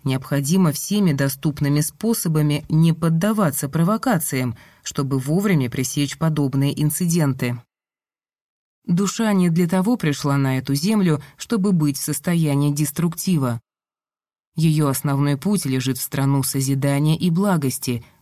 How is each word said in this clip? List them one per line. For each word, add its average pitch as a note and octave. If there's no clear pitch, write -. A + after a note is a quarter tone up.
необходимо C#3+
всеми F#3+
доступными C#3+
способами D#3
не D#3+
поддаваться E3
провокациям – D#3+
чтобы C#3
вовремя D3+
пресечь C#3
подобные C#3+
инциденты. C#3+
Душа G3+
не F3+
для E3+
того F#3+
пришла C#3+
на C3
эту C3
землю, F3
чтобы G3+
быть D3
в -
состоянии D3
деструктива. D3+
Ее D#3
основной C#3
путь G3
лежит C3
в -
страну C3+
созидания C#3
и F3
благости, D#3